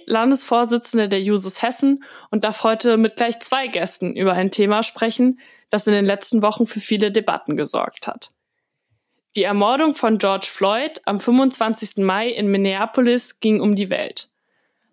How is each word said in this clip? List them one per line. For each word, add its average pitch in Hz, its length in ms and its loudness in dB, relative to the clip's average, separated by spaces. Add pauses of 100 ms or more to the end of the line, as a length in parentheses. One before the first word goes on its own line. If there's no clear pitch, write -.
Landesvorsitzende 233 1040 0
der 196 120 0
Jusos 190 400 -2
Hessen 277 440 0 (260)
und 208 140 -2
darf 214 180 -4
heute 226 320 2
mit 220 220 2
gleich 233 240 -2
zwei 262 260 -2
Gästen 185 480 -4
über 190 180 2
ein 185 160 0
Thema 208 320 2
sprechen, 247 580 0 (300)
das 208 160 0
in 208 80 4
den 202 120 2
letzten 202 360 0
Wochen 214 240 2
für - 140 -6
viele 208 320 0
Debatten 165 440 -2
gesorgt - 520 -6
hat. - 240 -12 (1040)
Die 202 80 2
Ermordung 226 500 2
von 220 240 0
George 196 320 0
Floyd 233 560 -2
am 202 140 -2
fünfundzwanzigsten 226 840 0
Mai 202 260 0
in 208 200 -2
Minneapolis 214 880 0
ging 214 200 2
um 208 160 2
die 190 160 -2
Welt. - 380 -6 (640)